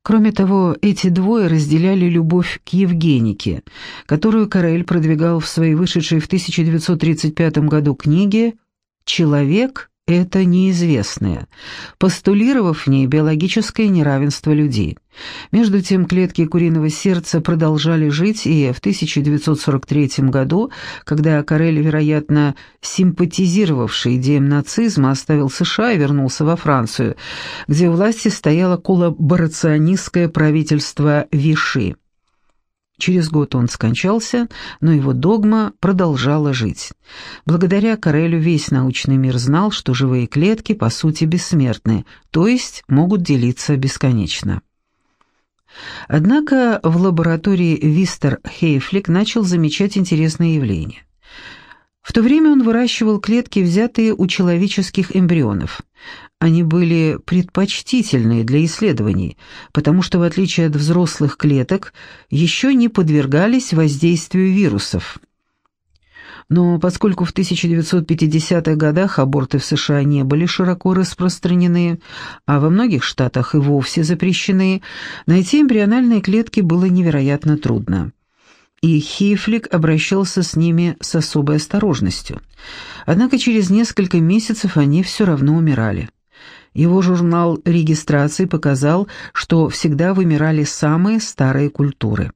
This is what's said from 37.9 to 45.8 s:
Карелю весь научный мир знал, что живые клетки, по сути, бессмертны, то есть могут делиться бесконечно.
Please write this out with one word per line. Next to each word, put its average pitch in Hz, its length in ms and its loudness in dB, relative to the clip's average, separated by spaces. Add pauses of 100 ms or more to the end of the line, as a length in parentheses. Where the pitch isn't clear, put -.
Карелю 170 440 0
весь 156 320 0
научный 131 440 0
мир 131 220 2
знал, 151 340 0
что - 220 -4
живые 127 340 0
клетки, 214 460 0
по 208 160 0
сути, 156 340 -2
бессмертны, 143 840 0 (240)
то 165 160 2
есть 240 440 -2
могут 175 320 2
делиться 139 560 0
бесконечно. 113 840 -2 (1500)